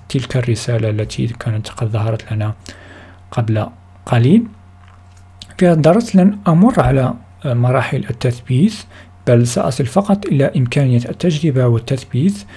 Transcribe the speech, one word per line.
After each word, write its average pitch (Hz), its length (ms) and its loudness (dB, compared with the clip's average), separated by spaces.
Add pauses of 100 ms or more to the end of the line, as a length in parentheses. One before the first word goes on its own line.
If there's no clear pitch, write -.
تلك 135 280 -4
الرسالة 117 520 -2
التي 107 380 -4
كانت 110 420 -6
قد - 180 -6
ظهرت 110 460 -4
لنا 107 200 -4 (800)
قبل 110 360 -2 (380)
قليل. 147 420 4 (1080)
في 180 80 2
هذا 175 80 4
الدرس 165 420 2
لن 190 320 4
أمر 185 340 4
على 131 320 2 (320)
مراحل 127 640 0
التثبيت، 127 640 0 (540)
بل 120 200 4
سأصل 139 380 -2
فقط 202 400 0
إلى 135 200 2
إمكانية 127 520 0 (120)
التجربة 147 580 0
والتثبيت. 131 760 -2 (120)